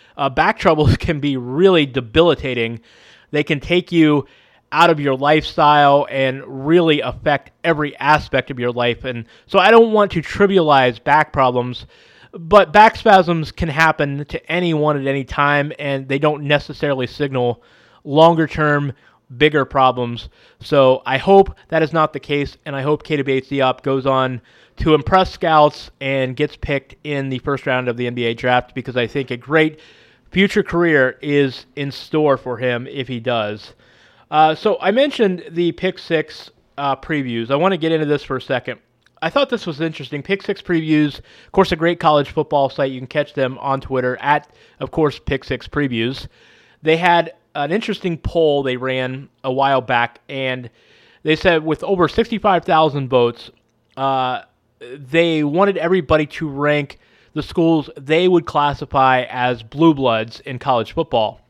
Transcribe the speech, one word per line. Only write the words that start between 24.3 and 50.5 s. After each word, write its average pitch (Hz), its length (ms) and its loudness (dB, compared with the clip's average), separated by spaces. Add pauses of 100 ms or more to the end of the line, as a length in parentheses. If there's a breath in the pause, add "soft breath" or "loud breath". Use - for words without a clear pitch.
to 156 160 2
impress 180 380 2
scouts 151 680 2
and 135 340 -4
gets 143 220 -4
picked - 480 -6
in 139 240 -6
the 131 120 -6
first 139 260 -6
round 127 240 -2
of 117 80 -4
the 123 100 -4
N 120 80 -6
B 120 80 -4
A 117 100 0
draft, 123 400 0
because 123 220 -10
I 120 100 0
think 135 240 -6
a 123 80 -6
great 156 440 0 (500 soft breath)
future 190 320 2
career 156 580 0
is 143 440 0 (100)
in 139 160 -8
store 151 460 0
for 123 200 -8
him 123 300 -4
if 131 220 -10
he 120 100 -8
does. 113 540 -6 (580 soft breath)
Uh, 156 240 4
so 202 240 -2
I 190 120 0
mentioned 226 600 0
the 165 220 0
Pick 185 260 -6
Six, - 500 -6 (280)
uh, 139 180 -2
previews. 127 560 -6
I 139 40 2
wanna 180 220 0
get 160 140 -2
into 156 140 0
this 147 180 -2
for 131 140 -8
a 120 40 -8
second. 123 380 -6 (420)
I 160 80 -4
thought 269 200 0
this 233 160 -6
was 151 160 -8
interesting. 151 400 -8
Pick 196 220 -6
Six - 180 -8
Previews, 156 560 0
of - 340 -20
course, 190 200 2
a 170 60 -2
great 165 220 -2
college 151 300 2
football 143 400 0
site. 135 220 -4
You 127 80 -12
can 131 80 -12
catch 147 260 -4
them 131 240 -4
on 135 240 -4
Twitter 127 400 -4
at, 147 320 -4 (260 soft breath)
of 135 120 -10
course, 151 280 -2
Pick - 240 -6
Six - 240 -8
Previews. 127 600 -4 (540 soft breath)
They 160 160 2
had 170 360 2 (220)
an 147 160 -4
interesting 190 460 -4
poll 151 440 0
they 127 160 -4
ran 131 520 -6 (140)
a 135 80 -4
while 135 300 2
back, 120 380 -2 (100)
and 127 400 -6 (540 soft breath)